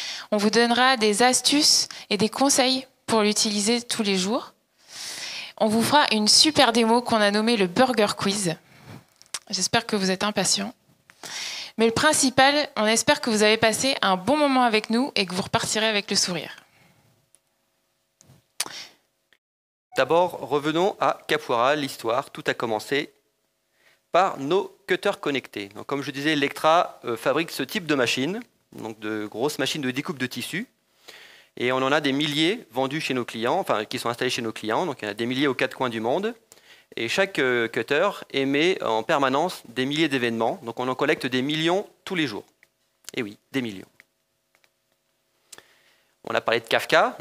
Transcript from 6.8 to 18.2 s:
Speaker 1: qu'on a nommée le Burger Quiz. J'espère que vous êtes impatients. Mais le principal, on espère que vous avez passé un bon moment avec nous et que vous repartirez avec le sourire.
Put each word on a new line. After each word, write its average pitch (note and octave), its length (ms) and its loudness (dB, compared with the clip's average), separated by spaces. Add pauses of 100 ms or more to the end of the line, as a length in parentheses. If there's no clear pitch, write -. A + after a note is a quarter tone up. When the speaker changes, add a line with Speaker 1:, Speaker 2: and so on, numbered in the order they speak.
Speaker 1:
qu'on A#3 200 0
a G3+ 100 4
nommée A3 260 2
le G3 80 4
Burger G#3 500 2
Quiz. G3 400 -2 (960)
J'espère A3+ 340 0
que A3 100 -2
vous F#3+ 140 0
êtes F#3 140 -2
impatients. G3+ 500 -2 (1040)
Mais A3 80 4
le A3+ 60 4
principal, C#4 760 4 (100)
on G#3+ 100 2
espère B3+ 340 2
que - 80 -2
vous G#3+ 140 2
avez G#3+ 140 6
passé A3 440 0
un F#3+ 160 2
bon G3+ 200 0
moment C#4 260 2
avec G#3+ 260 0
nous B3 260 0
et G3+ 120 -2
que F3+ 80 -8
vous G3 80 -2
repartirez - 420 -2
avec G#3 240 -2
le G3+ 60 -2
sourire. F3+ 400 -4 (3500)